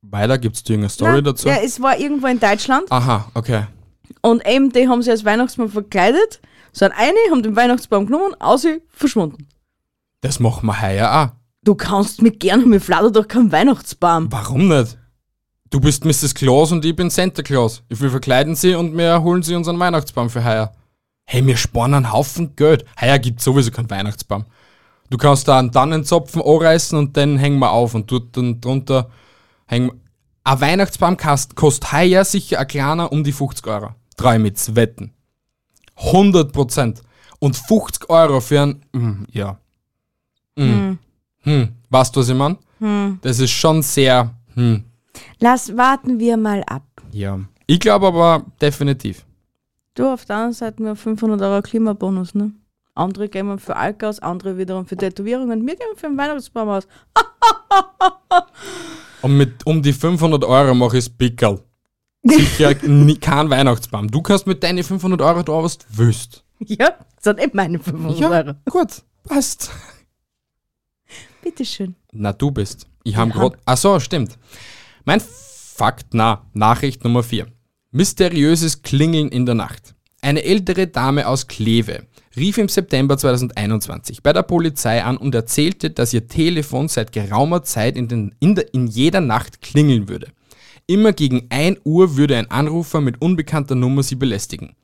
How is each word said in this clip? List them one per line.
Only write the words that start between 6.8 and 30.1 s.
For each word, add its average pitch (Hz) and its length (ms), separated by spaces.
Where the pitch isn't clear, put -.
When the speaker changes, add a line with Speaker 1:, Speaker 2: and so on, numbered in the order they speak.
Speaker 2:
rein, 254 200
haben 269 120
den 214 140
Weihnachtsbaum 240 500
genommen, 349 320
aus, 254 280
verschwunden. 202 600
Speaker 1:
Das 131 200
machen 113 260
wir 98 140
heuer 98 300
auch. - 40
Speaker 2:
Du 208 120
kannst 202 480
mich 220 160
gerne, 196 280
mir 208 140
flattert 196 360
doch 214 100
kein 226 240
Weihnachtsbaum. 170 800
Speaker 1:
Warum 131 380
nicht? 131 280
Du 143 100
bist 143 240
Misses 147 300
Claus 139 360
und 165 140
ich 160 100
bin 175 160
Santa 185 320
Claus. 123 460
Wir 127 220
verkleiden 135 440
sie 180 200
und 165 220
wir 170 260
holen 175 200
sie 165 140
unseren 170 240
Weihnachtsbaum 147 500
für 117 140
heuer. 110 280
Hey, 123 200
wir 131 120
sparen 123 380
einen 123 180
Haufen 143 420
Geld. 151 300
Heuer 135 180
gibt's 117 240
sowieso 131 300
keinen 120 180
Weihnachtsbaum. 101 540
Du 127 80
kannst 139 300
da 139 100
einen 123 140
Tannenzapfen 156 680
anreißen 160 560
und 143 200
den 143 200
hängen 143 220
wir 120 140
auf 117 220
und 110 180
dort 127 240
dann 120 240
drunter 131 500
hängen 123 220
wir. 120 60